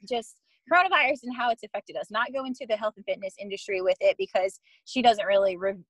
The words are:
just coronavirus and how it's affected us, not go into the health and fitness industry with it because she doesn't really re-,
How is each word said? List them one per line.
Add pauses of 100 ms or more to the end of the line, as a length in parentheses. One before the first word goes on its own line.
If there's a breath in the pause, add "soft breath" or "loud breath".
just (380)
coronavirus
and
how
it's
affected
us,
not
go
into
the
health
and
fitness
industry
with
it
because (260 soft breath)
she
doesn't
really
re-, (160)